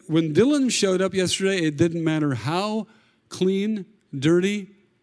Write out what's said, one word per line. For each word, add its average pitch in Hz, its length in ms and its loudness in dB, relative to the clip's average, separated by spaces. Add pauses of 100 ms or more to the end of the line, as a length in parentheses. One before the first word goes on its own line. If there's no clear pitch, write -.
when 160 260 0
Dylan 262 360 4
showed 185 320 0
up 190 120 -2
yesterday, 190 460 0
it 156 180 -2
didn't 170 260 0
matter 151 300 0
how 185 540 -4 (420)
clean, 196 560 -2 (320)
dirty, 180 520 2 (340)